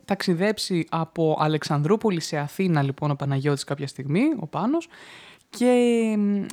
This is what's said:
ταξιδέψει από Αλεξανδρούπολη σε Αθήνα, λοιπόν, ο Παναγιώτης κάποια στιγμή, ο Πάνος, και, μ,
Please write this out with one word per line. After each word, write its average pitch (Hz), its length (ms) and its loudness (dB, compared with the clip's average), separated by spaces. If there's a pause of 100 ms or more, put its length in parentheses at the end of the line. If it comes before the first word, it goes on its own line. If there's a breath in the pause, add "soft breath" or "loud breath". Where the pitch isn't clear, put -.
ταξιδέψει 190 840 0
από 160 500 0
Αλεξανδρούπολη 156 800 0
σε - 160 -4
Αθήνα, 151 440 0
λοιπόν, 139 300 0
ο 143 40 0
Παναγιώτης 139 480 -2
κάποια 143 240 -6
στιγμή, 139 340 -2 (180)
ο 165 80 -8
Πάνος, 262 400 -2 (640 loud breath)
και, - 160 -2 (520)
μ, 202 360 0